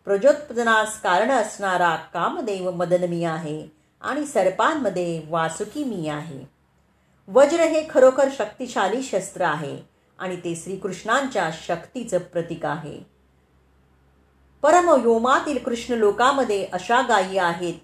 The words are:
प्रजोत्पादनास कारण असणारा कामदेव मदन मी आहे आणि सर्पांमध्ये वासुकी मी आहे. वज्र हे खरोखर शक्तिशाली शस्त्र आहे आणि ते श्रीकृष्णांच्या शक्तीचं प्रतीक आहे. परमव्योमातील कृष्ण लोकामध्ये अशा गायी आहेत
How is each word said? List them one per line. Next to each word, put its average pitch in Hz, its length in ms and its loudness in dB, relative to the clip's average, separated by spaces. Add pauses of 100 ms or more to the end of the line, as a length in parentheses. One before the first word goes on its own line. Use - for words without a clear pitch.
प्रजोत्पादनास 226 960 2
कारण 202 300 2
असणारा 190 640 0
कामदेव 190 760 -4
मदन 175 380 0
मी 170 140 -4
आहे 160 440 -6 (340)
आणि 269 240 -4
सर्पांमध्ये 185 1040 0
वासुकी 170 540 -4
मी 196 240 -6
आहे. 147 380 -10 (800)
वज्र 285 320 6
हे 320 300 2
खरोखर 262 480 6
शक्तिशाली 214 640 -2
शस्त्र 185 380 -6
आहे 151 380 -2 (400)
आणि 185 160 -6
ते 175 200 -6
श्रीकृष्णांच्या 190 1000 -4
शक्तीचं 185 640 -6
प्रतीक 170 480 -6
आहे. 147 460 -10 (1500)
परमव्योमातील 277 960 4
कृष्ण 240 360 -6
लोकामध्ये 226 800 2
अशा 233 280 0
गायी 196 360 2
आहेत 175 360 -2 (100)